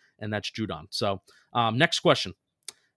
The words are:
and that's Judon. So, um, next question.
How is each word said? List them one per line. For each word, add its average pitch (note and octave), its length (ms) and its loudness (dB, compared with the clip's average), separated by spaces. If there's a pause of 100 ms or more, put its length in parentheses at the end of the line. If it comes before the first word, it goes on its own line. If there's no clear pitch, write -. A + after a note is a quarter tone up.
(200)
and G#2+ 120 -6
that's G#2+ 200 -4
Judon. F#2 400 -6
So, G2 300 -2 (320)
um, A#2 260 2
next - 220 2
question. C3+ 340 4 (600)